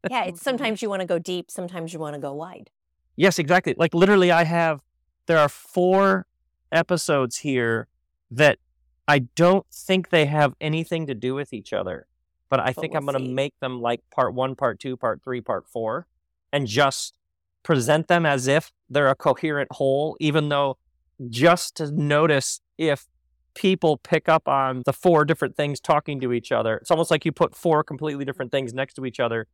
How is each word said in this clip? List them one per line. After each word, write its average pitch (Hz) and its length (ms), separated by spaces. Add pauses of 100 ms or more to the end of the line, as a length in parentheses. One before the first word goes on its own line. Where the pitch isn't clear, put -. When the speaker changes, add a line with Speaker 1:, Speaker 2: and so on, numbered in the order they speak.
Speaker 1:
Yeah, 233 160
it's 175 140
Speaker 2:
Mm-hmm. - 60
Speaker 1:
sometimes 240 380
you 220 60
wanna 190 180
go 170 120
deep, 175 320
sometimes 175 420
you 170 60
wanna 147 220
go 143 140
wide. 170 360 (460)
Speaker 3:
Yes, 180 220
exactly. 170 380
Like, 165 180
literally, 185 360
I 170 140
have, 160 360 (460)
there 165 120
are 147 100
four 190 760 (440)
episodes 156 680
here 120 500 (420)
that 139 280 (500)
I 147 120
don't 175 520
think 185 380
they 156 160
have 147 340
anything 160 460
to 135 80
do 123 200
with 139 180
each 104 200
other, 90 340 (440)
but - 100
I - 120
Speaker 1:
But 170 80
Speaker 3:
think 160 120
Speaker 1:
we'll 160 60
Speaker 3:
I'm 139 80
gonna 139 140
Speaker 1:
see. 127 140
Speaker 3:
make 135 260
them, 127 200
like, 120 300
part 123 240
one, 131 200
part 117 240
two, 127 180
part 113 260
three, 127 180
part 107 280
four, 117 380 (460)
and 143 140
just 135 500 (460)
present 151 460
them 175 180
as 135 200
if 143 260 (160)
they're 139 200
a 131 80
coherent 147 560
whole, 143 480
even 151 300
though 143 260 (520)
just 156 480
to 151 140
notice 147 680 (180)
if 156 300 (460)
people 175 420
pick - 320
up 160 200
on 131 360
the 139 80
four 160 320
different 147 320
things 143 240
talking 147 400
to 123 120
each 120 200
other. 113 240
It's - 140
almost 165 200
like 160 140
you 156 80
put - 240
four 156 260
completely 143 440
different 131 260
things 127 220
next 131 200
to 131 120
each 120 120
other 113 360